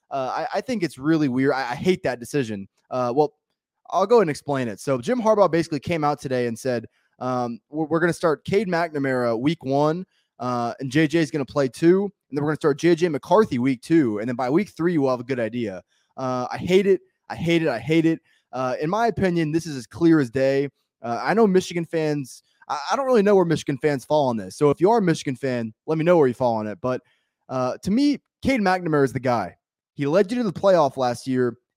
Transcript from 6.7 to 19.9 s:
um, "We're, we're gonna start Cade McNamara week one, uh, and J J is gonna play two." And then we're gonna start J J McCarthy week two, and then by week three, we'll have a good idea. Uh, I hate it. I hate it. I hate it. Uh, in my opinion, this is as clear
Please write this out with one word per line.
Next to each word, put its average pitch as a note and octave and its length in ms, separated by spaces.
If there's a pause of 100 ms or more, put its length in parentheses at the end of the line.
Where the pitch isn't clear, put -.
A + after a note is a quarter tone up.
um, B2 380 (120)
"We're, D3+ 160
we're D#3 140
gonna E3+ 120
start D#3 320
Cade G3 240
McNamara C#3 720
week D3+ 240
one, D3+ 400 (340)
uh, A#2+ 400
and C3+ 120
J D#3 160
J D#3+ 140
is D3 100
gonna C#3+ 160
play C#3 220
two." F#3+ 440 (160)
And C3 80
then D3 80
we're D#3 60
gonna D3 60
start C#3+ 220
J E3+ 160
J E3+ 140
McCarthy E3 500
week B2+ 240
two, C3 360
and A2+ 100
then B2 80
by B2+ 140
week F#3+ 200
three, E3 280
we'll C3+ 120
have B2 100
a B2 40
good B2 160
idea. A2 420 (340)
Uh, B2+ 340
I A#2+ 80
hate F#3 280
it. F#3+ 140 (280)
I A2+ 80
hate E3 260
it. D#3+ 60
I A#2 100
hate D#3+ 280
it. D#3+ 140 (320)
Uh, B2+ 280
in D#3 100
my A3 160
opinion, F3 460
this E3 140
is D3 100
as B2 100
clear E3 340